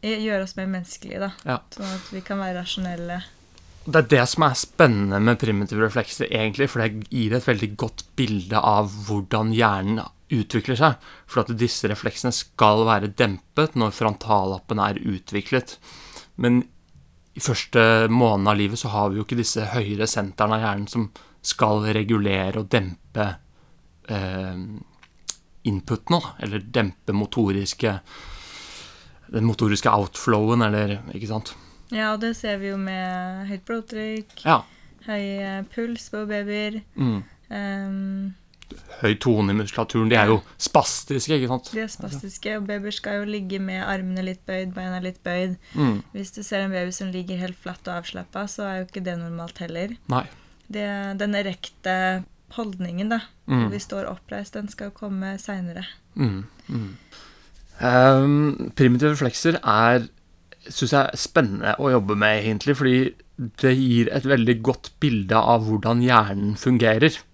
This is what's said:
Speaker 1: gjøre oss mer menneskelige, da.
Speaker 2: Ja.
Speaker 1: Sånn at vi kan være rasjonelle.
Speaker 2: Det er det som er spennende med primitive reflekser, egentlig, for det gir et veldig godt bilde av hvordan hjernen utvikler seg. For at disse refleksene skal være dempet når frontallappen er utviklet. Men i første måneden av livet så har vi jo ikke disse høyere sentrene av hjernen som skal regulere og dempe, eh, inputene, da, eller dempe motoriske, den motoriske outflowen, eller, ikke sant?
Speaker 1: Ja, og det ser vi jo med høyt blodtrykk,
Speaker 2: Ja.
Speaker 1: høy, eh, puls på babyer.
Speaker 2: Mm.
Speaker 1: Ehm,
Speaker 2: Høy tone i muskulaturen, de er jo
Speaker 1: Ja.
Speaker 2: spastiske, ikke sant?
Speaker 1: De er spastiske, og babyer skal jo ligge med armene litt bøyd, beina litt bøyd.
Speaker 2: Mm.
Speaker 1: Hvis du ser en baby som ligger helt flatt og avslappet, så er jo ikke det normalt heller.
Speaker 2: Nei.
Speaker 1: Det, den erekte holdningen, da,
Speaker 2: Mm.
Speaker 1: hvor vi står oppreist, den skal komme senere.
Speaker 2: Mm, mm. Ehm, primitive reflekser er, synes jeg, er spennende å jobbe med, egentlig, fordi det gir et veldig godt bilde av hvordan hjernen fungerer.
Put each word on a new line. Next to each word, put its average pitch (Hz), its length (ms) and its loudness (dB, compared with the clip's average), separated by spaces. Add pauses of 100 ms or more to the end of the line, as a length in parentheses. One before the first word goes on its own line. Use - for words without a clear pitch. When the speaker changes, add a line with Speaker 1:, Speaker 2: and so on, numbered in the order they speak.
Speaker 1:
gjøre 214 420 -2
oss 190 140 -10
mer 190 100 -6
menneskelige, 185 520 -8
da. 196 120 -6 (140)
Speaker 2:
Ja. - 140 -2 (120)
Speaker 1:
Sånn 196 220 -10
at 185 180 -12
vi 190 100 -10
kan 196 200 -6
være 185 180 -6
rasjonelle. 180 640 -6 (600)
Speaker 2:
Det 160 180 4
er 127 80 4
det 127 200 6
som - 160 2
er 135 120 4
spennende 101 640 4
med 110 200 4
primitive 104 440 0
reflekser, 110 460 -2
egentlig, 110 400 0
for 117 140 -2
det 107 260 -4
gir 113 260 0
et 123 120 0
veldig 107 280 0
godt - 280 -6 (120)
bilde 107 440 0
av 104 320 4 (120)
hvordan 107 500 0
hjernen 107 500 2 (260)
utvikler 117 480 0
seg. 143 180 4 (300)
For - 180 0
at 117 140 -4
disse 113 300 0
refleksene 107 460 -2
skal 110 520 4
være 107 260 2
dempet 117 640 0
når 110 180 2
frontallappen 104 840 0
er 101 220 0
utviklet. 104 720 -4 (580)
Men 123 280 2 (760)
i - 60 -12
første - 420 2 (240)
måneden 110 400 4
av 104 100 4
livet 101 220 0
så 123 100 -6
har 104 200 2
vi 98 100 -2
jo 107 60 -4
ikke 123 140 -4
disse 110 260 -2
høyere 104 420 -2
sentrene 104 480 0
av 110 80 -2
hjernen 101 260 -4
som 113 180 -2 (340)
skal 107 420 2
regulere 101 760 0
og 98 80 -8
dempe, 104 560 -2 (800)
eh, 95 580 -6 (1000)
inputene, 110 560 -2
da, - 200 -10
eller 101 320 -6
dempe 104 440 -2
motoriske, 101 840 0 (1400)
den 113 140 2
motoriske 107 440 2
outflowen, 107 760 2
eller, 104 320 0 (160)
ikke 101 160 -8
sant? 110 240 -6 (400)
Speaker 1:
Ja, 214 200 -2
og 214 100 -4
det 233 120 -2
ser 214 220 -6
vi 196 140 -6
jo 196 80 -4
med 185 680 -6
høyt 196 160 -8
blodtrykk, 220 640 -8 (140)
Speaker 2:
Ja. 185 160 4 (440)
Speaker 1:
høy, 208 200 -6 (140)
eh, 196 240 -8
puls 233 460 -8
på 214 180 -8
babyer. 208 540 -6 (160)
Speaker 2:
Mm. 113 260 -2 (280)
Speaker 1:
Ehm, 196 840 -8 (680)
Speaker 2:
Høy 107 180 2
tone 107 320 2
i - 20 2
muskulaturen, 110 560 0
de 117 60 6
er 107 100 8
jo 110 120 6
Speaker 1:
Ja. 98 40 0 (160)
Speaker 2:
spastiske, - 800 0
ikke 131 100 0
sant? 123 240 -4
Speaker 1:
De 220 100 -6
er 220 60 -6
spastiske, 202 720 -10
og 208 80 -8
babyer 208 260 -6
skal 202 280 -6
jo 208 120 -6
ligge 196 280 -6
med 190 260 -6
armene 185 400 -4
litt 185 220 -8
bøyd, 185 260 -6
beina 185 260 -8
litt 185 240 -8
bøyd. 180 340 -4 (180)
Speaker 2:
Mm. 147 260 2 (140)
Speaker 1:
Hvis 196 180 -10
du 214 80 -14
ser 202 200 -4
en 196 100 -2
baby 180 200 -4
som 190 200 -8
ligger 185 260 -6
helt 180 240 -6
flatt - 260 -14
og 175 160 -8
avslappet, 190 460 -10
så - 140 -8
er 190 160 -6
jo 185 80 -6
ikke 190 160 -10
det 175 160 -6
normalt 170 400 -10
heller. 170 360 -8 (120)
Speaker 2:
Nei. 127 160 -2 (480)
Speaker 1:
Det, 202 480 -6
den 208 160 -2
erekte 185 880 -4 (300)
holdningen, 190 560 -6
da, 226 100 0 (280)
Speaker 2:
Mm. 127 140 2
Speaker 1:
hvor 110 100 2
vi 101 60 -4
står - 320 -8
oppreist, 202 440 -12
den 208 160 -8
skal 202 200 -12
komme 196 500 -8
senere. 185 460 -8 (320)
Speaker 2:
Mm, 104 280 -2 (220)
mm. 110 280 -8 (840)
Ehm, 135 960 6
primitive 127 380 6
reflekser 147 500 0
er, 113 440 4 (600)
synes - 220 -2
jeg, 139 200 4
er - 60 -8
spennende 110 600 0
å 139 140 2
jobbe 104 260 4
med, 107 260 4
egentlig, 110 340 2
fordi 131 360 4 (440)
det 131 200 4
gir 120 340 4
et 135 120 -2
veldig 123 380 4
godt 120 380 -2
bilde 110 360 2
av 113 320 4
hvordan 110 340 2
hjernen 107 540 4
fungerer. 117 600 4 (160)